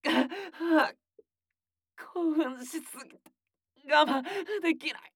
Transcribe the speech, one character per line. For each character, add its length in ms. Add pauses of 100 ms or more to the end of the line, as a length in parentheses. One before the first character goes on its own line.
あ、 880 (1200)
興 220
奮 300
し 160
す 240
ぎ 140
て 140 (560)
我 180
慢 160 (400)
で 140
き 160
な 60
い。 160